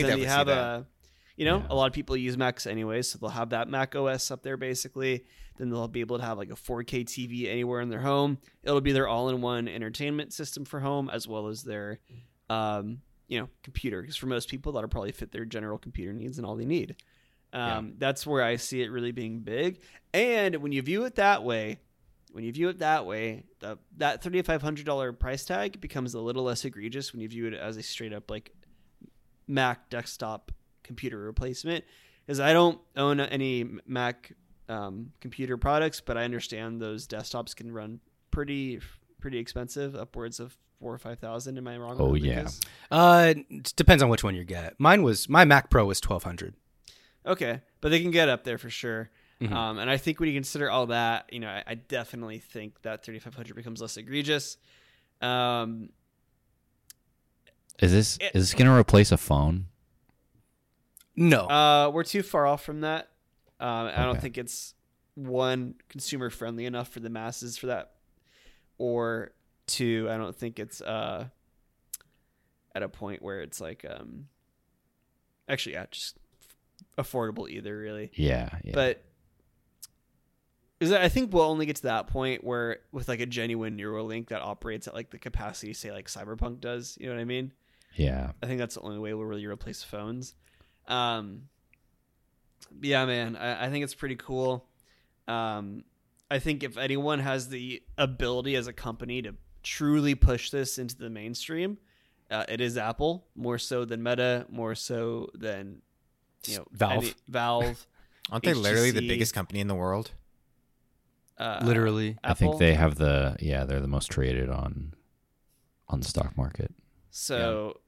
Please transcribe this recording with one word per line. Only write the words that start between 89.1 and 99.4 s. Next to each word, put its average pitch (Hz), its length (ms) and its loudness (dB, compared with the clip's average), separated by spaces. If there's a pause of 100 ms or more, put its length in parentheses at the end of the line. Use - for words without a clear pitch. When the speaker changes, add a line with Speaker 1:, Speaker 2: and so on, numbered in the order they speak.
Speaker 2:
we'll 107 120 -6
really 104 200 -8
replace - 360 -10
phones. 113 540 -10 (500)
Um, 117 640 -4 (1300)
yeah, 139 260 2
man, 120 300 0
I, 113 300 -4
I 135 40 -2
think 147 120 -2
it's 139 120 -6
pretty 135 220 -6
cool. 131 500 -2 (600)
Um, 110 580 -6 (460)
I 143 80 0
think 143 240 -2
if 120 160 -8
anyone 139 400 0
has 135 300 -2
the 127 340 -10 (160)
ability 127 560 0
as 120 140 0
a 120 40 -12
company 123 500 -8
to 101 120 -10 (280)